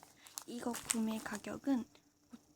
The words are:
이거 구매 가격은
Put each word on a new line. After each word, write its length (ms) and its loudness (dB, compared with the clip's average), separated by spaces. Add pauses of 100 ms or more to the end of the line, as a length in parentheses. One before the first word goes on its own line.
(460)
이거 260 -2
구매 460 2
가격은 680 0 (680)